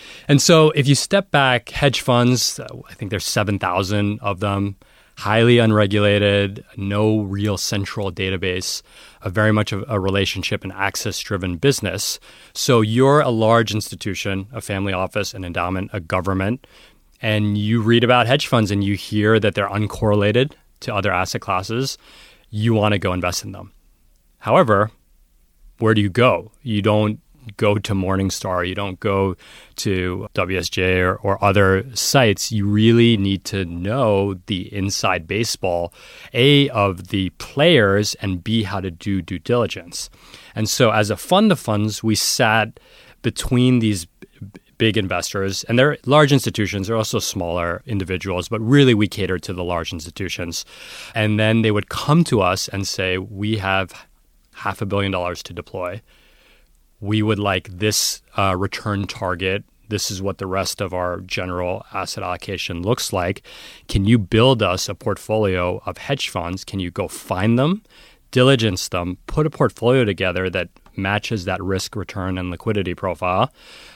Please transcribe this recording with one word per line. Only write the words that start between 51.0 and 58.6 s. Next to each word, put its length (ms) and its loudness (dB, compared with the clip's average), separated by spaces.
And 260 0
then 220 4
they 100 4
would 180 -2
come 340 2
to 180 2
us 280 0
and 180 -6
say, 320 -2
"We 380 -4
have 360 -2
half 280 -6
a 60 -4
billion 240 -2
dollars 320 -6
to 100 -16
deploy. 480 -10
We 200 0
would 180 0
like 280 -2
this, 540 -2
uh, 200 2
return 480 -4